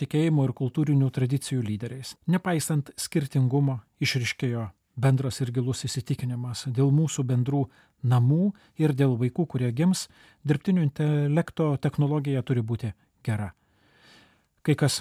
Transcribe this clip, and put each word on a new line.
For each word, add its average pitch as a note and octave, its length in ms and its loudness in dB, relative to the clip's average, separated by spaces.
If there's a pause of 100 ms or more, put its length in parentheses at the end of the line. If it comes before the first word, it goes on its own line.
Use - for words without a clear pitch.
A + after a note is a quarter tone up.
tikėjimų D3+ 420 2
ir B2+ 80 0
kultūrinių C#3 560 0
tradicijų B2+ 560 -2
lyderiais. A#2 460 -8 (180)
Nepaisant E3 640 0 (100)
skirtingumo, C3+ 800 0 (260)
išryškėjo A#2+ 600 -2 (340)
bendras C3 400 2
ir A#2+ 160 -4
gilus B2+ 320 -2
įsitikinimas B2 800 -6
dėl C3+ 240 2
mūsų D3 380 2
bendrų C3+ 320 0 (420)
namų B2+ 460 4 (260)
ir D#3 160 2
dėl C3 240 2
vaikų, B2+ 320 -2
kurie B2 240 -2
gims, F3 380 0 (340)
dirbtinio D#3 400 2
intelekto D3+ 840 0 (100)
technologija C#3+ 640 0
turi B2 160 0
būti A2 320 -4 (320)
gera. G#2 240 -4 (1120)
Kai D3 160 2
kas - 240 0